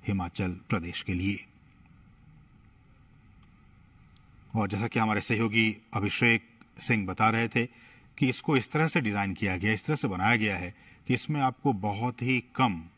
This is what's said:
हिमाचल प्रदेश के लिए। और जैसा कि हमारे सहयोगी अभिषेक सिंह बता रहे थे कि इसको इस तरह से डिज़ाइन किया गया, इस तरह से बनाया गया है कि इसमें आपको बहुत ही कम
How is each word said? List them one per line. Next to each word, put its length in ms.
हिमाचल 440
प्रदेश 520
के 120
लिए। 300
और 140
जैसा 200
कि 100
हमारे 220
सहयोगी 560
अभिषेक 560
सिंह 280
बता 240
रहे 180
थे 180
कि 100
इसको 280
इस 140
तरह 180
से 120
डिज़ाइन 340
किया 220
गया, 160
इस 120
तरह 120
से 120
बनाया 280
गया 200
है 180
कि 60
इसमें 260
आपको 320
बहुत 500
ही 220
कम 280